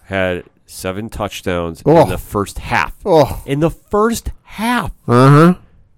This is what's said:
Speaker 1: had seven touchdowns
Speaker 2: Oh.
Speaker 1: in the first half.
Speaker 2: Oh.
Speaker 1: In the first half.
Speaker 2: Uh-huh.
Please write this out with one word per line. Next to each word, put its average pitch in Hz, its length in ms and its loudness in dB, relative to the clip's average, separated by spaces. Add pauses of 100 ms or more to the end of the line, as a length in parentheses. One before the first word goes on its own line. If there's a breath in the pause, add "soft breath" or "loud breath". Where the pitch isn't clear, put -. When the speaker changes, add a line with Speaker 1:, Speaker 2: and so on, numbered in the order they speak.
Speaker 1:
had 92 380 -4 (240)
seven 95 420 -10
touchdowns 87 760 -6
Speaker 2:
Oh. 151 180 4
Speaker 1:
in 98 60 -2
the 87 100 -6
first - 400 -6
half. - 340 -2 (100)
Speaker 2:
Oh. 156 440 2
Speaker 1:
In 143 120 -4
the 156 120 0
first 220 600 -4 (120)
half. 233 480 -6 (160)
Speaker 2:
Uh-huh. 143 480 6 (420)